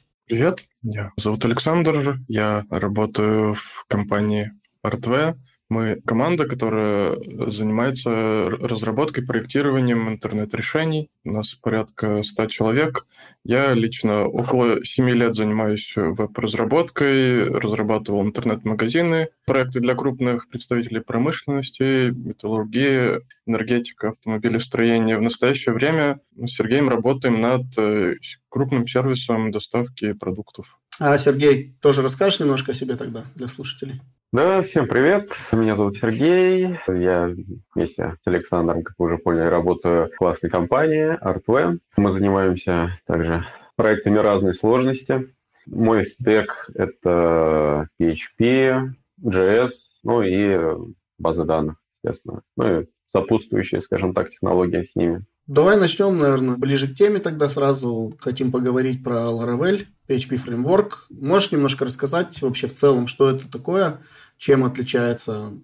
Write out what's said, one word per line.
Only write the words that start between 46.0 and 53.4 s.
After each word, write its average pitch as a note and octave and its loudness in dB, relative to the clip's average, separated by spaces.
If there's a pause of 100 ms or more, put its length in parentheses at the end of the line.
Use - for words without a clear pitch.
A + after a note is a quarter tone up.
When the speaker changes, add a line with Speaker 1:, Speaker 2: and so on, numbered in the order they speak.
Speaker 3:
стек — A2 0
это D#2+ 2 (100)
P E2 2
H - -10
P, C3 2 (280)
J G2 4
S, - -8 (300)
ну A2+ 2
и G2 2 (600)
базы E2 0
данных, D#2 0 (260)
естественно. - -8 (140)
Ну G2+ 2
и - -8 (260)
сопутствующие, G#2 0